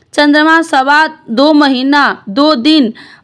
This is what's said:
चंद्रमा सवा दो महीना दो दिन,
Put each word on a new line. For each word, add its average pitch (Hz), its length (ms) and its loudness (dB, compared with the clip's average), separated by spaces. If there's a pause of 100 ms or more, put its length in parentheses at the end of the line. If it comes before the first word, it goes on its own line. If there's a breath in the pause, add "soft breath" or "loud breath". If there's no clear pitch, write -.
(120)
चंद्रमा 302 500 2
सवा 294 440 0 (240)
दो 277 220 2
महीना 277 760 0
दो 208 260 0
दिन, 233 380 0 (320 loud breath)